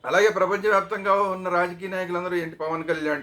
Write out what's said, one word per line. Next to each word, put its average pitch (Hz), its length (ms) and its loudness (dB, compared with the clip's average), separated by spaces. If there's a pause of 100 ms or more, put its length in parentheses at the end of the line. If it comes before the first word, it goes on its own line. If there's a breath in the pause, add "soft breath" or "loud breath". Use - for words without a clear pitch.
అలాగే 185 260 4
ప్రపంచవ్యాప్తంగా 196 840 2 (140)
ఉన్న 185 220 -4
రాజకీయ 175 400 -2
నాయకులందరూ 180 460 -4
ఏంటి 165 200 -4
పవన్ 160 320 -4
కళ్యాణ్ 156 360 -2